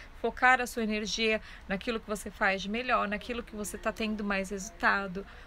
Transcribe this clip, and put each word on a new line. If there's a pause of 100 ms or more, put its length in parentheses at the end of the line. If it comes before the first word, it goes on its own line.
(200)
focar
a
sua
energia (240)
naquilo
que
você
faz
de
melhor,
naquilo
que
você
tá
tendo
mais
resultado, (220)